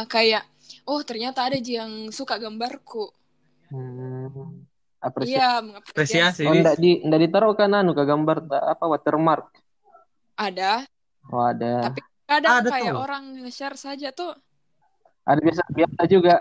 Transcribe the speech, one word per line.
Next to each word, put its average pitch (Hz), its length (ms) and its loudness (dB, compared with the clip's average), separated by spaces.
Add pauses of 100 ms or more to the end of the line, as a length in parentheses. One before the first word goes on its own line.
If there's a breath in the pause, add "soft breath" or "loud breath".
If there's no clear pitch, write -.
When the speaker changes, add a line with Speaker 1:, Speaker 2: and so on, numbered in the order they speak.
Speaker 1:
kayak, 226 360 2 (420 loud breath)
"Oh, 294 160 -4
ternyata 247 440 -6
ada 262 120 -2
Ji 247 200 -6
yang 220 340 -10
suka 240 260 -8
gambarku." 220 720 -10 (600)
Speaker 2:
Hmm. 127 920 -12 (360)
Apresi- 262 380 -4
Speaker 1:
Iya, 247 240 2
mengapresiasi. 214 320 -18
Speaker 3:
Apresiasi. 160 540 2
Speaker 2:
Oh, 160 100 6
ndak 165 200 6
di-, 170 260 4
ndak 156 180 4
ditaruh 196 320 4
kan 208 220 2
anu 190 180 4
ke 143 100 2
gambar, 151 400 2
ta-, 143 300 -2
apa, - 140 -4
watermark? 156 600 0 (880)
Speaker 1:
Ada. 196 480 -2 (440)
Speaker 2:
Oh, 123 160 -2
ada. 120 440 0
Speaker 1:
Tapi 131 140 -6 (240)
kadang 294 320 2
Speaker 3:
Ada 240 140 2
Speaker 1:
kayak 254 180 -4
Speaker 3:
tuh. 226 100 -4
Speaker 1:
orang 277 240 -8 (160)
nge-share 269 380 -12
saja 277 340 -12
tuh. 339 220 -10 (920)
Speaker 2:
Ada 147 160 2
biasa, 165 300 0
biasa - 340 0
juga 175 360 6